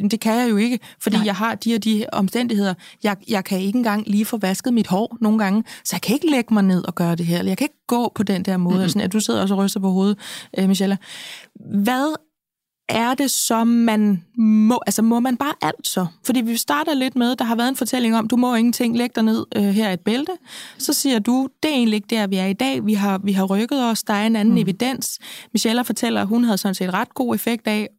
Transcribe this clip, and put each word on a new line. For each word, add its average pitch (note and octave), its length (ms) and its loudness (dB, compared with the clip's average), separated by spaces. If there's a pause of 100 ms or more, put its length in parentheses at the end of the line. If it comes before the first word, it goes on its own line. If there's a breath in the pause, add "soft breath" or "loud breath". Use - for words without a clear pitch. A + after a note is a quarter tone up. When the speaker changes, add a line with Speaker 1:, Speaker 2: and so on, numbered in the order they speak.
(100)
Speaker 1:
det A3 100 -2
kan A3 140 0
jeg A#3+ 160 2
jo G#3+ 60 2
ikke, A#3 220 0 (240 loud breath)
fordi A3 140 0
Speaker 2:
Nej. A3 100 2
Speaker 1:
jeg G3+ 100 0
har A3 180 -2
de A3+ 200 -2
og G#3+ 100 -2
de A3 280 0
omstændigheder. G3+ 600 0 (280 loud breath)
Jeg, G#3 140 0 (120)
jeg G3 160 -2
kan F#3 160 -4
ikke G3 160 0
engang G#3+ 320 -2
lige G#3 160 2
få A#3 140 -6
vasket G3 360 -2
mit A3 120 2
hår G#3+ 340 -2
nogle A3 180 2
gange, G#3 260 0 (200 loud breath)
så - 120 -8
jeg F3+ 60 -6
kan G3+ 120 0
ikke D#4 160 0
lægge A#3+ 240 0
mig G3+ 100 4
ned F#3 200 2
og F3+ 100 -6
gøre E3+ 200 0
det E3+ 120 -2
her, E3+ 120 0
eller F#3+ 120 -2
jeg F#3 80 -2
kan C4 60 -2
ikke - 220 -8
gå A#3+ 280 0
på - 80 -2
den F#3 200 -2
der F#3 140 -2
måde. F3+ 180 2
Speaker 2:
Mm-hmm. F#3+ 100 2
Speaker 1:
Og F3 60 0
sådan, G3+ 120 0
at F#3 100 -2
du G#3+ 80 0
sidder G#3+ 220 0
også G3 120 0
og G3 60 0
ryster G3 200 0
på F#3+ 100 0
hovedet, G3 280 2 (400 loud breath)
øh, F#3+ 100 2
Michelle. G3 300 0 (840 loud breath)
Hvad C4 320 0 (720)
er A#3 260 0
det C4+ 160 0
så, A3+ 340 0
man G#3+ 600 2 (140)
må, A3 480 4
altså G#3 160 0
må A#3 180 4
man B3 160 0
bare C#4+ 260 -2
alt - 260 -4
så? F#3 180 -2 (200)
Fordi B3+ 140 2
vi A3+ 160 0
starter D#4 380 -2
lidt C4 220 -2
med, A#3+ 200 0
der B3 80 -2
har A#3 100 0
været A#3 140 0
en C4+ 80 -2
fortælling A#3 400 0
om, A3 120 0
du B3 80 0
må B3 180 2
ingenting, A#3 420 2
læg A#3+ 180 -2
dig A3 100 0
ned, A3 200 2 (120)
øh, G#3 60 2
her G3+ 260 2
er F#3 40 0
et F3 80 -4
bælte. C4+ 320 -2 (460 loud breath)
Så - 140 -2
siger C4 260 2
du, B3+ 300 0 (140)
det D#4 80 0
er D4+ 40 0
egentlig A3+ 220 2
ikke G#3 100 -6 (100)
der, G#3+ 100 0
vi F#3+ 100 -2
er F#3 100 0
i G3 60 0
dag. B3+ 340 -2
Vi G#3+ 80 2
har, G3 240 0
vi G3 140 -2
har F#3+ 120 2
rykket A#3 400 0
os, A3+ 180 -2
der G#3+ 120 -2
er G#3 120 0
en A3+ 100 2
anden A3 180 4
Speaker 2:
Mm. A#3+ 60 4
Speaker 1:
evidens. A3 580 -4 (340 loud breath)
Michelle A#3 320 0
fortæller, A3+ 400 -2
hun A3+ 200 2
havde G#3+ 140 2
sådan F#3+ 160 -2
set F3+ 200 -4
ret A3 200 -4
god A#3+ 200 -2
effekt A3+ 320 -4
af G#3+ 220 -2 (100)